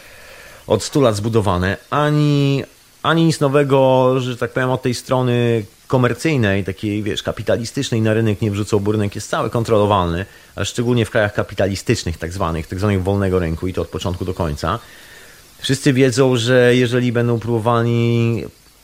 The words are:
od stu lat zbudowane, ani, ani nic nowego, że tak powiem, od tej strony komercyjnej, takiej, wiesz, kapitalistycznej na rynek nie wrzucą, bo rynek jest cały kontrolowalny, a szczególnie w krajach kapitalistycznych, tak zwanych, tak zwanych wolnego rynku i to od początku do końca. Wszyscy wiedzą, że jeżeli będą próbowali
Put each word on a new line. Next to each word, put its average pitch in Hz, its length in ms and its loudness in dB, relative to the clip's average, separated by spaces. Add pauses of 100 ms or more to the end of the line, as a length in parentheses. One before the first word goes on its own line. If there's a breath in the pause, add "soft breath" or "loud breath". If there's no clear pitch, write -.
(680 loud breath)
od 101 180 0
stu - 160 0
lat 113 160 4
zbudowane, 101 600 0 (140)
ani, 143 720 0 (380)
ani 165 220 2
nic 160 160 2
nowego, 131 800 4
że 123 160 -6
tak 117 160 -6
powiem, 127 180 0
od 127 120 -2
tej 123 120 -2
strony 120 720 0 (220)
komercyjnej, 117 800 0
takiej, 104 380 -4
wiesz, 98 200 -6
kapitalistycznej 113 800 -4
na 110 140 2
rynek 110 260 0
nie 107 100 0
wrzucą, 101 280 0
bo 101 140 0
rynek 104 220 -2
jest - 160 -12
cały 156 200 -2
kontrolowalny, 101 760 2 (320 loud breath)
a 95 80 -4
szczególnie 120 400 0
w - 60 -8
krajach 104 240 0
kapitalistycznych, 98 840 -2
tak 82 140 -8
zwanych, 80 340 -4
tak 95 120 -8
zwanych 98 240 0
wolnego 95 360 0
rynku 82 300 -4
i 92 40 -6
to 90 100 -4
od - 60 -8
początku 90 360 -6
do 90 100 -6
końca. 82 440 -4 (800 loud breath)
Wszyscy 135 340 0
wiedzą, 131 440 4
że 123 400 4
jeżeli 123 360 0
będą 120 260 0
próbowali 117 1080 0 (400)